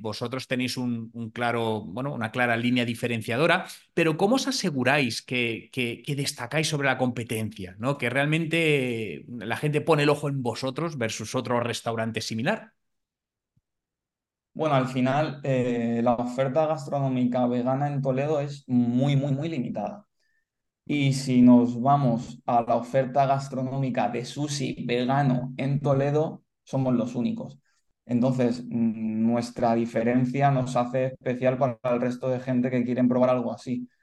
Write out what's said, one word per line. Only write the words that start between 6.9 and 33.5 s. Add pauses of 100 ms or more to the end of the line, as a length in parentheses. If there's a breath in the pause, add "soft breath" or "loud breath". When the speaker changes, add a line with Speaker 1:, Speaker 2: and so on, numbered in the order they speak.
Speaker 1:
competencia,
¿no?
Que
realmente
la
gente
pone
el
ojo
en
vosotros
versus
otro
restaurante
similar. (1800)
Speaker 2:
Bueno,
al
final,
eh,
la
oferta
gastronómica
vegana
en
Toledo
es
muy,
muy,
muy
limitada. (800)
Y
si
nos
vamos
a
la
oferta
gastronómica
de
sushi
vegano
en
Toledo, (200)
somos
los
únicos. (480)
Entonces,
mm,
nuestra
diferencia
nos
hace
especial
para
el
resto
de
gente
que
quieren
probar
algo